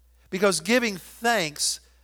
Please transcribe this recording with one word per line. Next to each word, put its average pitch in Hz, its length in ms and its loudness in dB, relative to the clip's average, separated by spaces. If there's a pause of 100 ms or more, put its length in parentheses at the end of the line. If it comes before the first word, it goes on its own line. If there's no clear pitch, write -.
(300)
because 175 300 2
giving 214 380 0
thanks 185 840 -2 (240)